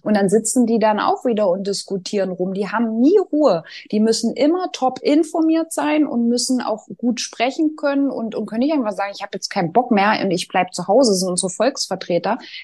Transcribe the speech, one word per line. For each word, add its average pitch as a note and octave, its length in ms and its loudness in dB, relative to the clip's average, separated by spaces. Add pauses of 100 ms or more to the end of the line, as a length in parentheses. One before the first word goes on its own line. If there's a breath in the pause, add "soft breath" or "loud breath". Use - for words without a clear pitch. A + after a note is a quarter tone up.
Und G#3+ 140 0
dann G3 140 2
sitzen A3+ 360 2
die A3+ 140 2
dann G#3 200 2
auch - 260 0
wieder G#3+ 220 0
und F#3 200 -2
diskutieren G3 640 -4
rum. F#3 240 -4
Die G3 140 -4
haben A3 300 -2
nie E4 200 6 (120)
Ruhe. C4 320 2 (280 loud breath)
Die G#3 80 2
müssen A3 340 2
immer F4 380 0
top B3+ 320 -2
informiert D#4+ 680 2
sein D4+ 360 2
und A#3 200 0
müssen B3 320 0
auch - 280 -6 (100)
gut A#3+ 220 -2
sprechen D4+ 560 -2
können C#4 340 0
und, A#3 240 -6
und G#3+ 140 -6
können A3 140 -4
nicht D4 120 2
einfach A3+ 200 0
sagen, G3+ 200 -4
ich - 80 -14
habe G3+ 140 -10
jetzt - 160 -10
keinen - 220 -2
Bock - 180 2
mehr G3+ 320 4
und F#3+ 80 0
ich F3 160 -4
bleib F#3 260 -2
zu F3+ 140 -8
Hause, A3+ 260 4
sind F#3 160 -2
unsere F3+ 220 -2
Volks- - 320 -2
Volksvertreter, F#3 540 -4 (260 loud breath)